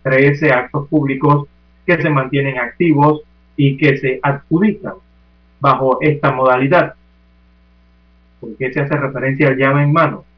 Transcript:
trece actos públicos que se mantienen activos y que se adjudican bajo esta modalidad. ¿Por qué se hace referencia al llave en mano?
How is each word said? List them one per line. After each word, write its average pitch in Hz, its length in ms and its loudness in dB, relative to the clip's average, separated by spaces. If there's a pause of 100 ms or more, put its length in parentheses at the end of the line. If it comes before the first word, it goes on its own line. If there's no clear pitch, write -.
trece 143 480 2
actos 127 380 -4
públicos 143 580 0 (380)
que 170 160 0
se 160 80 -2
mantienen 139 500 -2
activos 151 640 0 (340)
y 139 220 0
que 151 200 2
se 131 240 -4
adjudican 160 720 -2 (680)
bajo 131 400 2
esta 147 320 0
modalidad. 131 600 2 (1500)
¿Por 113 160 -16
qué - 160 -4
se 151 80 -2
hace 143 160 -2
referencia 135 500 -2
al 131 100 0
llave 139 260 2
en 143 100 2
mano? 156 320 0 (120)